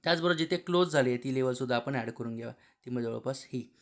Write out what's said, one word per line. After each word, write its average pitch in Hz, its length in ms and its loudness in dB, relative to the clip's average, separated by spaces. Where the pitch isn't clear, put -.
त्याचबरोबर 170 340 2
जिथे 160 200 0
क्लोज 175 300 2
झाली 143 220 4
आहे 123 80 2
ती 131 160 -4
लेवलसुद्धा 127 420 0
आपण 131 200 -2
ॲड 117 160 -2
करून 117 240 -8
घ्या, 117 160 -10
ती - 380 -20
म्हणजे 120 200 -2
जवळपास 117 360 -6
ही, 127 140 -6